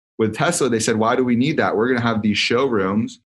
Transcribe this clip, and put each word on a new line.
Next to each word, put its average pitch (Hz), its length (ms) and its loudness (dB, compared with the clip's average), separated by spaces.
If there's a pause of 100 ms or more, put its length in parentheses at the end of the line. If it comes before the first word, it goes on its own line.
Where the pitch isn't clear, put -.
(180)
With 110 180 0
Tesla, 156 340 0
they 113 100 0
said, 110 180 0
"Why 110 180 2
do 127 100 0
we 123 100 0
need 139 220 0
that? 92 180 0
We're 113 140 2
gonna 123 120 0
have 113 200 -2
these 104 160 0
showrooms 117 800 0 (100)